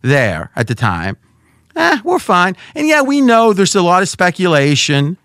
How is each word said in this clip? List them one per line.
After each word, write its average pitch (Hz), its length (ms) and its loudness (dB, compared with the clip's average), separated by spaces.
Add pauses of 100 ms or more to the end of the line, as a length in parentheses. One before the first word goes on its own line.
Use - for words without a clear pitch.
there 120 560 -2
at 123 120 -4
the 123 60 -4
time. 95 440 -4 (580)
"Eh, 330 260 0
we're 349 160 -2
fine." 180 380 0 (180)
And 302 140 -4
yeah, 302 140 2
we 277 180 0
know 226 320 4
there's 190 220 0
a 196 80 2
lot 175 200 2
of 196 60 -4
speculation 151 1160 0